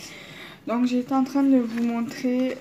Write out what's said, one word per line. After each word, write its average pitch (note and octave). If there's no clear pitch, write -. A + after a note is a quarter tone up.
Donc, A#3+
j'étais B3
en C4+
train C#4
de C4+
vous A#3
montrer, B3